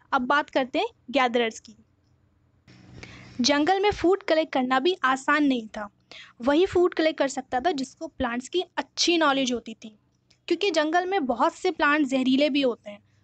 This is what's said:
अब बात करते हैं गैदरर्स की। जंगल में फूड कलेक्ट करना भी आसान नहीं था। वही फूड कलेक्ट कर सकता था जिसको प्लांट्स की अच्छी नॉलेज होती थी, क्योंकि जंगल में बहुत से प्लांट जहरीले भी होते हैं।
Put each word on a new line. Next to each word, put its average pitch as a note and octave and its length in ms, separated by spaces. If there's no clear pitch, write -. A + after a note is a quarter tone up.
अब B3+ 140
बात C#4+ 240
करते C#4 280
हैं G#4 100
गैदरर्स A#3+ 500
की। G#3+ 160
जंगल D4 400
में G4+ 100
फूड F#4 320
कलेक्ट D#4+ 300
करना C4 280
भी F4+ 140
आसान C#4 400
नहीं B3 240
था। G#3 200
वही C#4+ 260
फूड F4+ 280
कलेक्ट D#4+ 240
कर C#4 100
सकता B3+ 320
था D#4+ 120
जिसको C#4 360
प्लांट्स B3 400
की F4+ 140
अच्छी - 420
नॉलेज C4+ 340
होती A3+ 220
थी, - 140
क्योंकि F4 220
जंगल D#4+ 360
में F#4 200
बहुत B3+ 280
से - 160
प्लांट D4+ 360
जहरीले C4 440
भी C#4 120
होते A#3 280
हैं। - 100